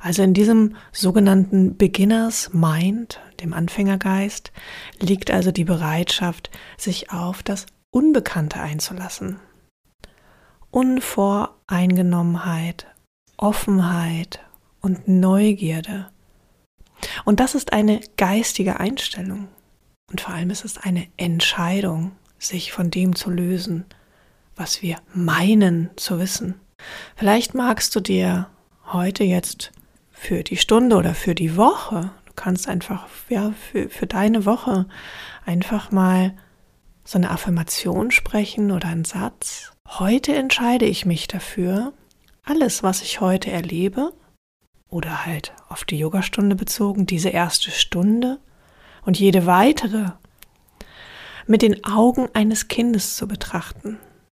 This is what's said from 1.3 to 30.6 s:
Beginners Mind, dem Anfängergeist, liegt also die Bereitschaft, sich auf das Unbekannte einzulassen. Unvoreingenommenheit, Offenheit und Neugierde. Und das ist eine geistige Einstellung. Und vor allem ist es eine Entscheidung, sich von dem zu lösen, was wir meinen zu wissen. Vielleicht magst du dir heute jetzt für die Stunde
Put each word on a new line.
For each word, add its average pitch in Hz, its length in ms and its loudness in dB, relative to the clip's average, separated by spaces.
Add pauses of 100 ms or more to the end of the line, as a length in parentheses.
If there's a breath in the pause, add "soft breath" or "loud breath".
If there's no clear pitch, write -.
Beginners 208 760 2
Mind, 170 680 0 (200)
dem 165 120 -6
Anfängergeist, 196 1000 -2 (460 loud breath)
liegt 190 320 -2
also 185 220 2
die 175 120 0
Bereitschaft, 170 880 -2 (280 loud breath)
sich - 320 -6
auf 180 320 -6
das 196 240 -6 (240)
Unbekannte 247 720 2
einzulassen. 180 800 -8 (1300 soft breath)
Unvoreingenommenheit, 180 2250 0 (500)
Offenheit 175 1040 0 (400)
und 185 260 -2
Neugierde. 190 1000 2 (1160 loud breath)
Und 208 160 4
das 262 140 2
ist - 200 -2
eine 214 260 2 (160)
geistige 190 640 0
Einstellung. 196 680 -6 (640)
Und - 120 -8
vor - 120 -12
allem 175 160 -4
ist 208 140 -8
es - 140 -14
eine 175 280 -4 (120)
Entscheidung, 175 960 -2 (260)
sich - 340 -8
von 175 180 -2
dem 185 240 2
zu - 160 -6
lösen, 180 540 -2 (720 soft breath)
was - 240 -6
wir 170 160 -4 (160)
meinen 175 840 4
zu - 220 -4
wissen. 185 360 -4 (640 loud breath)
Vielleicht 220 380 2
magst 247 400 0
du 214 60 2
dir 185 480 0 (380)
heute 185 380 -2
jetzt - 480 -2 (480)
für - 220 -2
die 165 160 -6
Stunde 226 380 6